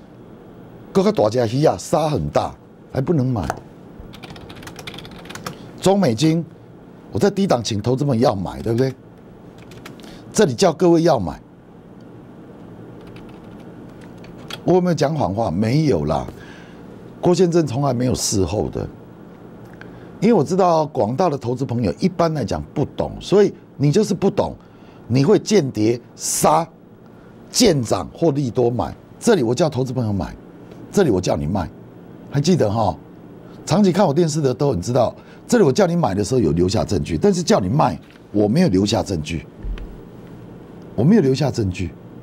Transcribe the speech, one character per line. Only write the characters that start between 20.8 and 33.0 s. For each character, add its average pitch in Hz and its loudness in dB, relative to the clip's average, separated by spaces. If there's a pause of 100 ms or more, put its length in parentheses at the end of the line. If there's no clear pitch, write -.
广 117 -2
大 185 2
的 143 -2
投 120 -4
资 131 -4
朋 120 -4
友 92 0
一 185 2
般 165 0
来 131 -4
讲 85 -4 (140)
不 147 -2 (120)
懂， - -4
所 202 4
以 - 0 (220)
你 143 2
就 214 4
是 208 -2
不 196 0
懂， 87 -2 (500)
你 131 2
会 180 6
见 160 0
跌 110 0 (160)
杀、 165 0 (840)
见 180 4
涨 98 -4
或 165 0
利 135 -2
多 120 2
买。 107 -4 (280)
这 226 4
里 147 2
我 117 2
叫 156 0
投 123 -2
资 127 -6
朋 123 -2
友 104 -2
买， 95 -4 (560)
这 202 2
里 139 2
我 92 2
叫 107 0
你 73 -4
卖， 85 -4 (580)
还 139 -4
记 165 2
得 117 2
哈？ 101 0 (680)